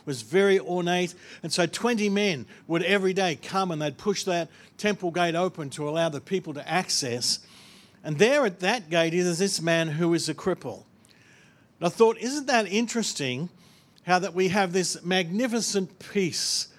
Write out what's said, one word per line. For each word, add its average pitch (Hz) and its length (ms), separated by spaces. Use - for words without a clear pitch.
was 127 160
very 190 380
ornate. 175 540
And 165 100
so 175 140
twenty 214 420
men 196 380
would 170 160
every 190 280
day 180 220
come 190 380
and 151 100
they'd 147 160
push - 260
that 170 240
temple 196 320
gate 170 240
open 165 360
to 147 180
allow 165 200
the 143 120
people 175 340
to 135 140
access. 143 720
And 156 160
there 262 280
at 180 140
that 190 280
gate 165 260
is 175 240
this 196 220
man 165 280
who 170 260
is 156 140
a 151 60
cripple. 139 500
And 170 80
I - 20
thought, 220 300
"Isn't 262 280
that 226 240
interesting, 180 800
how 180 140
that 180 140
we 185 140
have 190 240
this 175 300
magnificent 190 960
piece - 680